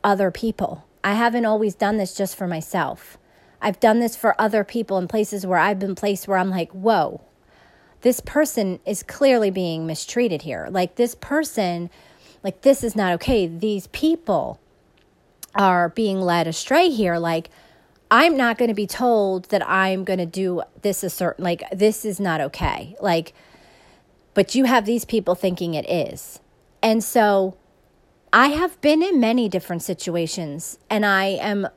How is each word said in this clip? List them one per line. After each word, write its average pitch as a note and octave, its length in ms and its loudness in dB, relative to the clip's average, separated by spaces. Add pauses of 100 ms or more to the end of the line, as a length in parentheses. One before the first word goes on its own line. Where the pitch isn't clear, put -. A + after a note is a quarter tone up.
other G3 280 2
people. - 540 -6 (180)
I G3 100 0
haven't A#3 320 0
always G#3+ 300 0
done G#3+ 220 0
this G3 180 -4
just G3 200 -4
for F#3+ 120 -6
myself. D#3+ 720 -6 (420)
I've G3 180 -2
done A3+ 200 6
this A#3 160 -2
for - 260 0
other G#3+ 220 2
people G3 340 -4
in F3+ 100 -2
places G#3 380 -4
where F3+ 140 0
I've F#3+ 200 2
been F#3+ 160 -4
placed G3 320 -4
where G3 100 0
I'm F#3 120 0
like, F#3 220 -4
"Whoa, F#3+ 500 0 (800)
this B3 180 2
person G#3+ 680 -2
is - 180 -6
clearly A#3+ 480 2
being E3+ 340 -4
mistreated E3 580 -4
here. A2 280 -8
Like, F#3 240 -2
this A#3+ 200 0
person, F#3 760 -4 (540)
like, G3 180 -8
this C4+ 220 4
is A3+ 120 -4
not F#3+ 180 2
okay. G3+ 340 0
These F#3 400 -4
people A3 720 -2 (960)
are F3+ 360 4
being G3 320 -2
led F3 260 2
astray D4+ 420 2
here. G3+ 280 0
Like, E3+ 320 -2 (600)
I'm D4 260 6
not A#3 200 2
gonna A#3 180 2
be G#3 120 -4
told G3+ 640 0
that - 180 0
I'm F#3+ 360 2
gonna F#3 240 -2
do F3+ 340 -2 (200)
this G3+ 220 -2
a F#3 60 -4
certain, - 340 -4
like, F3 280 -2
this G#3+ 340 2
is G3 140 -6
not E3+ 220 -2
okay. D#3 600 -6
Like, E3+ 320 -2 (1000)
but G3+ 220 2
you C4 100 4
have A#3+ 200 4
these A#3+ 200 -2
people F#3 280 0
thinking F3+ 400 -4
it D3+ 160 -4
is." - 500 -6 (420)
And A3 220 2
so G3+ 520 2 (800)
I B3 140 8
have D#4 320 -2
been D4+ 240 4
in F#4 160 2
many A#3 300 2
different F3 340 -4
situations, E3 960 -6 (100)
and G#3+ 160 0
I G3 200 2
am, G3 520 -2